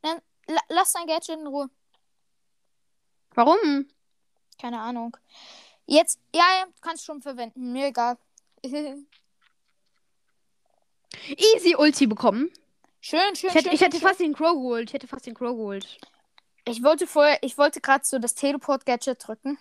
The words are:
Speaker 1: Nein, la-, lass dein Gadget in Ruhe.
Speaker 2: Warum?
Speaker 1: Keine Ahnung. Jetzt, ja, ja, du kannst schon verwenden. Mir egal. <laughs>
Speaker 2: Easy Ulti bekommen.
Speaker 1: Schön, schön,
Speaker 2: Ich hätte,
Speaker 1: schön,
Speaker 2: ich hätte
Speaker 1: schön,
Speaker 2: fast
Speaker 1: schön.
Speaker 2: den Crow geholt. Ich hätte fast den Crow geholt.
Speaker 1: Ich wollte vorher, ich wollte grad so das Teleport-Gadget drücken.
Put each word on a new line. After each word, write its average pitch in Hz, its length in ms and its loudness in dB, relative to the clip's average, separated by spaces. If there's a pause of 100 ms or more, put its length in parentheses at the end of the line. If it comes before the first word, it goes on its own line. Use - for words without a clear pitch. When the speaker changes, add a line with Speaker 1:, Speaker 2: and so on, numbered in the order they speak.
Speaker 1:
Nein, 330 200 -6 (240)
la-, 320 220 -2
lass 349 240 0
dein 339 140 -6
Gadget 320 340 -6
in 302 60 -12
Ruhe. 277 240 -8 (1600)
Speaker 2:
Warum? 285 540 2 (720)
Speaker 1:
Keine 240 200 -10
Ahnung. 233 360 -8 (720)
Jetzt, - 340 2 (140)
ja, 339 100 4 (160)
ja, 381 60 -6
du 349 140 -20
kannst 330 240 -10
schon 302 180 -14
verwenden. 247 500 -12
Mir 269 160 -4
egal. 240 300 -2 (440)
<laughs> 285 440 -10 (2250)
Speaker 2:
Easy 359 400 6
Ulti 294 300 4
bekommen. 220 440 0 (500)
Speaker 1:
Schön, 370 360 0
schön, 370 140 -4
Speaker 2:
Ich 349 40 -6
hätte, 269 100 4
Speaker 1:
schön, 349 100 -2
Speaker 2:
ich 302 60 2
hätte 349 180 4
Speaker 1:
schön, 330 80 0
Speaker 2:
fast 381 120 2
Speaker 1:
schön. 359 140 0
Speaker 2:
den - 40 -4
Crow 330 180 2
geholt. 240 360 -6
Ich - 40 -18
hätte 269 140 -10
fast 262 180 -14
den 233 80 -14
Crow 240 220 -8
geholt. 196 420 -10 (680)
Speaker 1:
Ich 233 160 -8
wollte 302 240 4
vorher, 294 360 4
ich 269 160 -6
wollte 294 220 2
grad - 260 2
so 269 120 -2
das 233 160 -4
Teleport-Gadget 269 920 -4
drücken. 269 340 -8